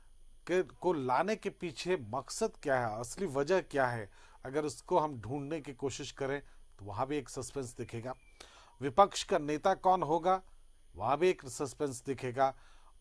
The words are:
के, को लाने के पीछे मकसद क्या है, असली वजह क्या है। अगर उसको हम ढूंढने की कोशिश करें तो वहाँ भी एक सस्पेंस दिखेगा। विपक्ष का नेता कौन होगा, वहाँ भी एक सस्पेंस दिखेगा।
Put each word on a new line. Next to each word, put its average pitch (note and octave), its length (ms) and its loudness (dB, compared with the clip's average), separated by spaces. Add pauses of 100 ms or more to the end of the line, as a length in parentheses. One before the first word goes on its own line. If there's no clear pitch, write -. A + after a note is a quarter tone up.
(460)
के, F3+ 160 2
को - 300 -2
लाने D3 440 0
के G3 140 -6
पीछे F3 500 -4
मकसद C3+ 500 -4 (120)
क्या B2+ 240 2
है, G#2+ 140 -4
असली F#3 260 -6
वजह D3 340 2
क्या C3+ 260 2
है। A2+ 240 -4 (340)
अगर D3+ 200 -2
उसको D#3+ 340 0
हम D3+ 220 0
ढूंढने C#3+ 400 -6
की C#3 120 -10
कोशिश C3+ 400 -6
करें C#3 280 -2 (380)
तो G2 60 -16
वहाँ G2+ 220 -4
भी D3 120 -2
एक B2 100 -6
सस्पेंस B2+ 500 -8
दिखेगा। A#2 360 -8 (680)
विपक्ष C#3+ 420 6
का F#3+ 160 2
नेता D3+ 360 2
कौन F#3 280 4
होगा, E3+ 400 2 (540)
वहाँ A#2+ 220 0
भी F3+ 100 4
एक F#3 140 2
सस्पेंस C#3 640 -4
दिखेगा। C3 480 0 (460)